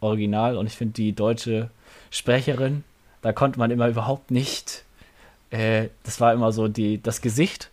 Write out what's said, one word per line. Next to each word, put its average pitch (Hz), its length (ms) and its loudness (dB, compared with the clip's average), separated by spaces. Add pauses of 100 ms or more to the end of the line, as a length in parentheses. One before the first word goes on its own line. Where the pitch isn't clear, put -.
Original, 107 560 0
und 98 100 -2
ich 110 80 -8
find 113 220 -4
die 107 160 0
deutsche 113 560 -2 (400)
Sprecherin, 135 760 0 (380)
da 113 100 0
konnte 135 280 0
man 117 120 2
immer 120 160 2
überhaupt 120 440 -2
nicht, - 520 -4 (680)
äh, 110 360 2 (160)
das - 160 -10
war 117 140 6
immer 113 180 4
so, 110 160 0
die, 107 340 0
das - 200 -4
Gesicht 123 520 -2